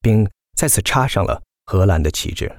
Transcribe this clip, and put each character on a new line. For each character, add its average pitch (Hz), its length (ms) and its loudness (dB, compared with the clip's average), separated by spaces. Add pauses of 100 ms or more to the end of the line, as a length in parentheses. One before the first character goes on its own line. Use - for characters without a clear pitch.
并 110 300 2 (260)
在 160 120 -2
此 - 140 0
插 131 240 0
上 98 180 -2
了 - 180 -4 (220)
荷 95 220 2
兰 80 160 2
的 78 80 0
旗 - 200 -6
帜。 - 280 -8